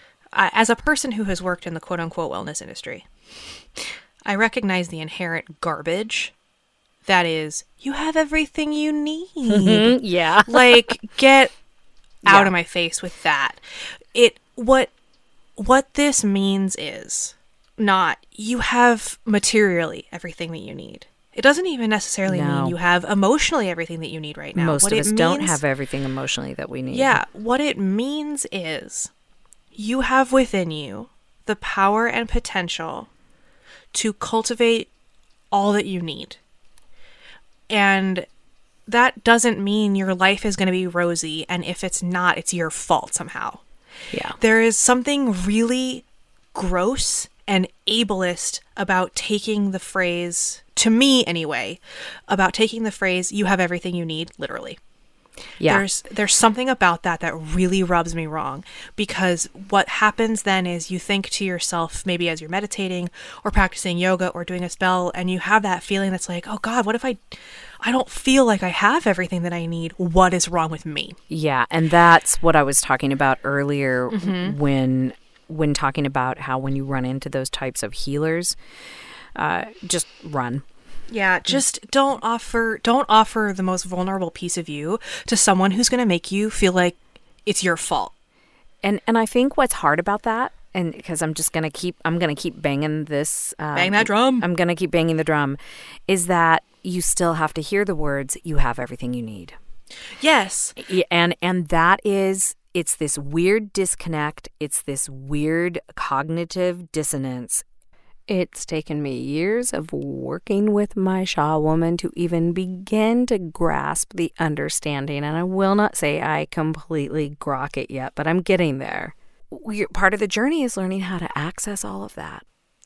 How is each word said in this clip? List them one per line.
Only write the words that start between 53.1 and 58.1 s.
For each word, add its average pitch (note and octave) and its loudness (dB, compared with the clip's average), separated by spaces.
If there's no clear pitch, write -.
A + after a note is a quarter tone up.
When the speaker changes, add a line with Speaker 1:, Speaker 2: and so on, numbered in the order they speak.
Speaker 1:
"You G3+ 0
have F#3 2
everything F3 -2
you E3+ -4
need," D#3+ -8
literally. - -10
Speaker 2:
Yeah. D#3+ 4
Speaker 1:
There's, G3 0
there's G#3 0
something A#3 4
about F3+ 2
that E3+ -2
that D#3+ -4
really F3+ 0
rubs E3+ 0